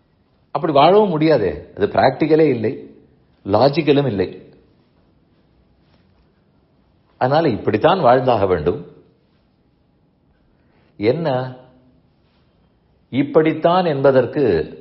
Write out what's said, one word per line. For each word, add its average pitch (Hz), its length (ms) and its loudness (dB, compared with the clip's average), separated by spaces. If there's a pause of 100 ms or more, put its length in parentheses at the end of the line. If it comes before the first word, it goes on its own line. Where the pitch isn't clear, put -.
(560)
அப்படி 156 180 -4
வாழவும் 180 420 4
முடியாதே, 143 380 0 (180)
அது - 160 -4
பிராக்டிக்கலே 147 600 2
இல்லை, 117 260 -4 (680)
லாஜிக்கலும் 139 680 0
இல்லை. 92 180 -4 (3000)
அதனால 147 280 0
இப்படித்தான் 113 520 0
வாழ்ந்தாக 123 440 2
வேண்டும். 90 340 -2 (2250)
என்ன, 151 300 0 (1800)
இப்படித்தான் 160 720 0
என்பதற்கு 139 580 0 (380)